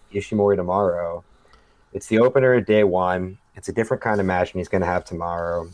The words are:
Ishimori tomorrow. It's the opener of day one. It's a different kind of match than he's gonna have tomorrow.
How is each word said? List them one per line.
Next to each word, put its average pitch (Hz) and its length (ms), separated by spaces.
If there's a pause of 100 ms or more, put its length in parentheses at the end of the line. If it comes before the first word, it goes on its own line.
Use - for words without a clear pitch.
(140)
Ishimori 101 420
tomorrow. 87 680 (680)
It's - 160
the 110 120
opener 127 340
of 120 120
day 107 180
one. 92 560 (160)
It's - 120
a 90 60
different 110 300
kind 107 160
of 95 80
match 92 260
than 92 60
he's 87 100
gonna 92 160
have 90 180
tomorrow. 85 720